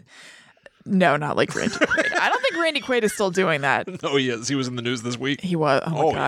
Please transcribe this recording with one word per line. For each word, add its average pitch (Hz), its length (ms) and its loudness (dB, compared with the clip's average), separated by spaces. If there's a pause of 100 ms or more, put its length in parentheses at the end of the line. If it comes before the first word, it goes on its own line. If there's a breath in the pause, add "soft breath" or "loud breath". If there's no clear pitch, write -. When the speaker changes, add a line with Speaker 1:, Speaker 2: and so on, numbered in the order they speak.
(880 loud breath)
Speaker 1:
No, 175 300 4
not 147 180 -4
like - 200 0
Randy - 180 -2
Quaid. - 460 0
I 208 100 2
don't 480 140 0
think 349 180 0
Randy 311 180 0
Quaid 247 220 0
is 208 100 2
still 190 200 0
doing 165 300 0
that. 131 280 0
Speaker 2:
<laughs> - 140 -10
No, 143 140 0
he 131 120 2
is. 117 180 -4
He 139 60 -2
was 131 140 0
in 123 80 -8
the 120 80 -4
news 120 180 -2
this 123 160 -6
week. 135 240 -2
Speaker 1:
He 180 140 -2
was. 147 280 4
Oh, - 60 -4
my 160 80 -2
Speaker 2:
Oh, 151 140 2
yeah. 170 40 -2 (120)